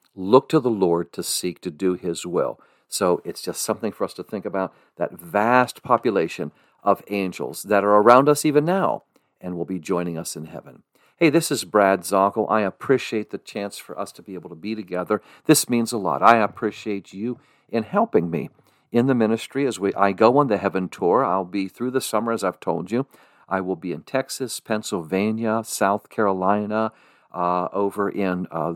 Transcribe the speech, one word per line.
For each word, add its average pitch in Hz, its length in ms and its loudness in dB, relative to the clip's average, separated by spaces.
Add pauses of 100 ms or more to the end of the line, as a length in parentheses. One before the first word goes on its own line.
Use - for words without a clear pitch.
(160)
look 101 340 4
to 160 100 4
the 127 100 -2
Lord 87 440 0
to 92 100 -10
seek - 380 -6
to 92 80 -6
do 92 240 0
his 87 320 -6
will. 76 340 -2 (280)
So 90 360 0
it's - 180 -10
just - 200 -8
something 107 300 -4
for 101 140 -6
us - 100 -8
to 90 80 -12
think 98 220 -10
about, 95 280 -4 (220)
that 87 240 -6
vast 110 640 0
population 95 680 0 (320)
of 98 260 2
angels 92 540 -6
that 98 200 2
are 104 140 4
around 120 320 8
us 143 160 2
even 147 200 4
now 160 380 0 (360)
and 90 160 -8
will 85 100 -6
be 92 120 -6
joining 87 400 -4
us 82 180 -10
in 80 100 -12
heaven. - 360 -18 (360)
Hey, 170 120 4
this 156 220 2
is 127 140 -4
Brad 98 360 4
Zockel. 101 480 0
I 107 120 2
appreciate 107 680 -2
the 101 80 -12
chance 101 400 -10
for - 220 -16
us 98 140 -8
to - 100 -20
be 98 100 -14
able 90 160 -14
to 85 60 -16
be 95 180 -6
together. 90 480 -4 (240)
This - 240 0
means 117 220 -2
a 120 60 -4
lot. 87 260 -4
I 113 140 8
appreciate 104 760 -4
you 110 260 -8 (280)
in - 160 -2
helping 110 480 0
me 80 180 -4 (420)
in 117 140 4
the 135 80 4
ministry 113 540 0
as 104 120 -4
we, 98 140 0
I 101 200 4
go 113 260 6
on 143 80 4
the 104 100 2
Heaven 92 320 -2
Tour. 98 340 2
I'll 95 220 0
be 95 220 -4
through 123 240 -6
the 127 100 0
summer, 113 300 -2
as 104 120 -2
I've 92 160 -2
told 85 300 -4
you. 120 160 0 (440)
I 95 120 -2
will 92 140 -2
be 87 160 -8
in 78 120 -8
Texas, - 560 -6
Pennsylvania, 107 1040 -2
South 101 440 -2
Carolina, 104 800 0 (420)
uh, 90 400 -2
over 101 360 -2
in, 92 400 -2
uh, 82 260 -4